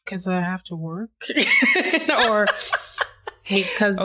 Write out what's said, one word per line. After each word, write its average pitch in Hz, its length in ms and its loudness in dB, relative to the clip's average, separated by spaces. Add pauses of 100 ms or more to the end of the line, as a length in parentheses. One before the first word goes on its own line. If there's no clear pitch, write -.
"'Cause 185 200 -6
I 185 140 0
have 180 240 -4
to 170 120 -10
work," 165 340 -8 (580)
<laughs> 330 600 2
or 208 180 4 (1000)
"Because 196 560 2